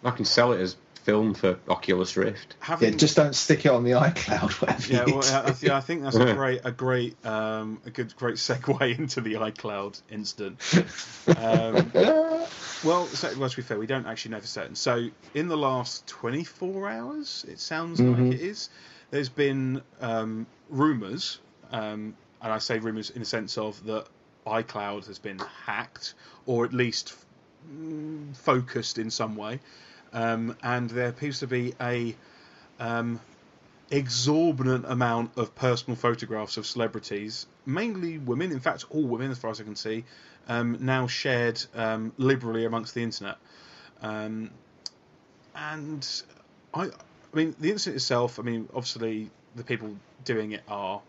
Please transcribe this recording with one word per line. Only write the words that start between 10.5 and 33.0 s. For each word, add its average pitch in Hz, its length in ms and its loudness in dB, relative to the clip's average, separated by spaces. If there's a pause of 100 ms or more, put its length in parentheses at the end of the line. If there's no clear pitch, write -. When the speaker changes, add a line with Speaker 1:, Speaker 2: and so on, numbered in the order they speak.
Speaker 2:
Um, 113 560 4
Speaker 3:
<laughs> 320 920 2
Speaker 2:
well, 170 240 4
so, - 320 -4
well, 131 100 2
to 127 60 -6
be 123 80 -6
fair, 110 160 -4
we 110 80 -4
don't 131 180 -2
actually 110 260 -8
know 110 100 -6
for - 60 -14
certain. - 280 -8
So, 120 320 0 (260)
in 156 140 -2
the 165 100 0
last 131 480 -2
twenty-four 180 840 -6
hours, 254 600 -8
it - 120 -16
sounds 165 400 -4
Speaker 3:
Mm-hmm. 123 260 6
Speaker 2:
like 127 100 4
it 127 60 -6
is, 202 280 -8 (400)
there's 139 200 -2
been, 135 520 0 (200)
um, 113 440 -2 (240)
rumours, 139 680 0 (320)
um, 107 440 -6 (260)
and 113 120 -4
I 110 60 0
say 113 200 -2
rumours 110 320 -4
in - 100 -10
the 107 40 -6
sense 107 340 -4
of 107 260 -6
that 110 200 -4 (400)
iCloud 104 640 -4
has 98 120 -14
been 98 200 -10 (260)
hacked, - 480 -8 (340)
or 120 180 4
at 120 80 -4
least, 123 420 -2 (560)
mm, 151 640 -10
focused 123 640 0
in 110 120 -2
some 110 240 -4
way. 107 240 -8 (540)
Um, 113 500 0
and 123 260 0
there 123 200 0
appears 135 300 -6
to 139 80 -6
be 123 340 -2
a, 120 340 -2 (640)
um, 117 400 -2 (720)